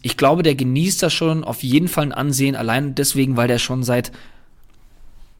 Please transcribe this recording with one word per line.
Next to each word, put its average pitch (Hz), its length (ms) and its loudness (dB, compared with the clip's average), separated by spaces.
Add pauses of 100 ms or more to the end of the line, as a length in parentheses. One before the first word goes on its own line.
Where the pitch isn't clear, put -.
ich - 160 -6
glaube, 151 240 4
der 156 140 4
genießt 131 480 0
da 165 80 2
schon 160 320 0
auf - 180 -6
jeden 143 260 2
Fall 151 200 -2
ein 131 60 -4
Ansehen, 135 420 0
allein 131 400 -2
deswegen, 135 420 0
weil 120 100 2
der 120 120 2
schon 127 240 -4
seit 123 280 -2 (1300)